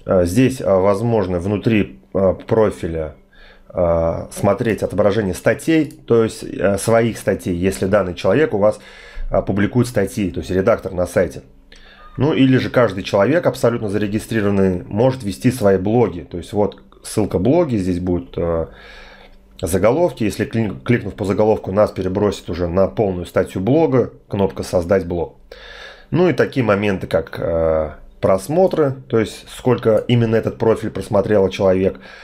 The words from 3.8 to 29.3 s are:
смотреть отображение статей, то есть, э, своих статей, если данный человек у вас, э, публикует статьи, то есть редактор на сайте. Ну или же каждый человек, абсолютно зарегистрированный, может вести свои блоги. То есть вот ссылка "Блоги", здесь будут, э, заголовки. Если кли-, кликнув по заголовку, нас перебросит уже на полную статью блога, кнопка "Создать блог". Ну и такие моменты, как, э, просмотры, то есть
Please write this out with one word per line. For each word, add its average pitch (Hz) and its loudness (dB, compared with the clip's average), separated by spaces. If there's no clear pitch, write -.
смотреть 101 0
отображение 101 0
статей, 147 0
то 117 0
есть, - -4
э, 98 -2
своих 113 0
статей, 98 -4
если 92 -2
данный 92 0
человек 110 0
у 104 -2
вас, 104 2
э, 98 0
публикует 101 0
статьи, 98 -2
то 90 -8
есть 78 -10
редактор 95 0
на 90 -2
сайте. 87 -2
Ну 143 0
или 131 4
же 101 -2
каждый 98 0
человек, 123 2
абсолютно 117 0
зарегистрированный, 101 0
может 113 0
вести 101 0
свои 98 2
блоги. 95 0
То 80 -12
есть 82 -12
вот 101 -2
ссылка - -2
"Блоги", 131 2
здесь 90 -2
будут, 90 -4
э, 85 -2
заголовки. 117 0
Если 101 -2
кли-, 110 -4
кликнув 98 -2
по 104 -4
заголовку, 101 0
нас 101 4
перебросит 98 -2
уже 87 -2
на 92 2
полную 95 -2
статью 95 -2
блога, 131 2
кнопка 98 -2
"Создать 92 0
блог". 85 -6
Ну 170 4
и 151 2
такие 123 0
моменты, 101 0
как, - -4
э, 80 0
просмотры, 147 0
то 113 2
есть - -4